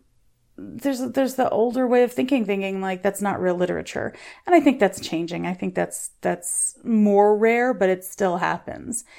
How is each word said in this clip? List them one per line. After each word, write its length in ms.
there's, 440
there's 340
the 160
older 360
way 180
of 80
thinking, 340
thinking, 340
like, 220
that's 180
not 200
real 160
literature. 580
And 80
I 60
think 200
that's 200
changing. 460
I 60
think 220
that's, 360
that's 600
more 520
rare, 380
but 160
it 140
still 340
happens. 640